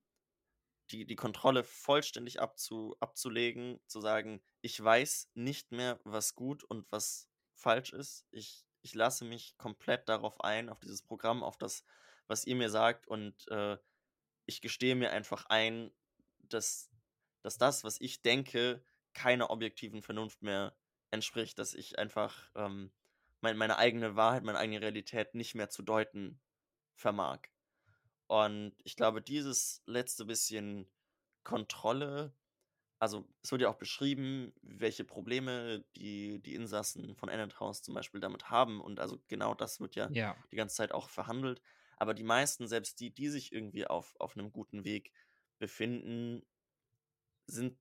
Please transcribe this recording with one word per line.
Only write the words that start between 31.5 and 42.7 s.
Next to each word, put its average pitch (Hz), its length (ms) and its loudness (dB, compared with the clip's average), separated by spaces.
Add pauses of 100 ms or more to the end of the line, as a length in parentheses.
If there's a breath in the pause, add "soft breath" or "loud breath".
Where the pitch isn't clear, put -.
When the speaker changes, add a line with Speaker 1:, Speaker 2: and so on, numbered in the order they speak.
Speaker 1:
also 107 280 0 (140)
es - 100 -6
wurde 127 120 4
ja 107 60 6
auch 113 80 -2
beschrieben, 135 840 -2
welche 110 420 -2
Probleme 120 800 -4 (120)
die, 104 460 -8
die - 140 -10
Insassen 104 600 -4
von - 140 -8
Ennet 107 300 -6
House 104 220 -6
zum - 140 -10
Beispiel - 260 -8
damit 101 280 -8
haben. 117 300 6
Und 101 200 -8
also - 280 -4
genau 107 280 -2
das - 260 -6
wird - 140 -8
ja 104 180 -2
Speaker 2:
Ja. 107 220 0 (160)
Speaker 1:
die - 40 -14
ganze 107 200 -2
Zeit 107 180 0
auch - 160 -4
verhandelt. 120 520 -4 (360 soft breath)
Aber 107 160 2
die 107 100 -4
meisten, 120 440 4
selbst 110 320 -2